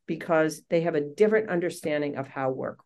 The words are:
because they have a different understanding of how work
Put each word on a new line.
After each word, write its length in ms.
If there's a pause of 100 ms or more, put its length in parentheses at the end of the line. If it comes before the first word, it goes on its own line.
because 640
they 140
have 120
a 60
different 480
understanding 680
of 120
how 220
work 360